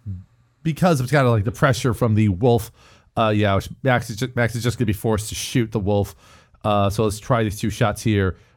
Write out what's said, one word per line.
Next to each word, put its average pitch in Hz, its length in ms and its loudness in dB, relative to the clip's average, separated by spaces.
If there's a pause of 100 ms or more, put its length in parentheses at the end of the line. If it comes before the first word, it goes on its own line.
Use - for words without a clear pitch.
(600)
because 160 380 2
of 123 100 -4
kinda, 135 200 4
like, 110 140 4
the 98 80 -4
pressure 131 420 2
from 110 220 0
the 107 140 4
wolf, 113 420 2 (460)
uh, 110 180 2
yeah, 101 240 2 (220)
Max 123 280 0
is 107 80 -10
ju-, 127 180 -6
Max 120 200 0
is 110 80 -6
just 120 140 -2
gonna 127 80 -2
be 101 80 0
forced 107 360 -2
to - 60 -10
shoot 113 360 -4
the 113 80 -2
wolf. 101 360 0 (480)
Uh, 101 260 2
so 107 140 -2
let's 107 160 -2
try 117 240 0
these 101 160 -4
two 110 100 -2
shots 107 320 -2
here. 101 360 0 (200)